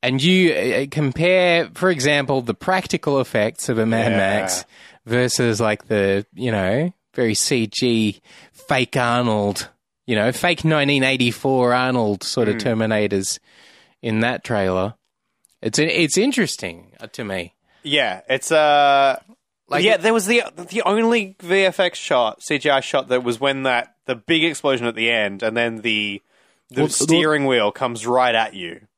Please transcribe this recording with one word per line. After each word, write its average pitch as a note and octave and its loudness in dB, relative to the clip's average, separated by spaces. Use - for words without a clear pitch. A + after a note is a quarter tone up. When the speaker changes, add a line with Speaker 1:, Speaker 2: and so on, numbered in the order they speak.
Speaker 1:
And C3 0
you, F3+ 4
uh, G#2+ 0
uh, - -4
compare, E3+ 0
for F#3 0
example, C#3+ 0
the A#2 -4
practical F3 -2
effects A#2+ -2
of A#2 -2
a G#2+ 2
Mad A2+ 0
Speaker 2:
Yeah. G2 2
Speaker 1:
Max G2 -2
versus, A#2+ 0
like, G#2+ -2
the, G2+ 0
you A#2 -4
know, A2 -2
very A#2 0
C A#2 0
G A2+ 0
fake - -2
Arnold, A#2 0
you A#2+ -2
know, G#2+ 2
fake F3 -2
nineteen C#3+ 2
eighty-four B2+ 0
Arnold B2 0
sort A#2 0
of A2 0
Speaker 2:
Mm. A2 -6
Speaker 1:
Terminators G#2+ -2
in A2 -2
that A#2+ -2
trailer. F#2+ -2
It's, A2+ -4
it's D#3+ 0
interesting, D#3 -4
uh, A2+ -16
to - -14
me. F#2+ -8
Speaker 2:
Yeah, C3 -2
it's, C3 -2
uh, C#3+ 4
Speaker 1:
Like C#3+ 0
Speaker 2:
yeah, G#3+ 4
Speaker 1:
it F3 -2
Speaker 2:
there A3 4
was G#3 0
the, A#3 2
the G3+ -4
only G#3+ 0
V F#3+ 0
F F#3 0
X F3+ 0
shot, A#2+ 0
C D3 -2
G D3+ 0
I C3+ 4
shot - -2
that B2+ 4
was A#2+ -2
when C3+ 0
that, B2 -2
the C3 -4
big D#3+ 2
explosion C#3 0
at A#2 -2
the A2+ 0
end, G2+ 0
and A2+ -2
then A#2 -2
the, G#2 -2
the B2+ -2
Speaker 1:
Well, D3+ 2
the D3 -4
Speaker 2:
steering D#3 2
wheel A2+ 2
comes A#2 -6
right B2 2
at A2 0
you. E2+ -12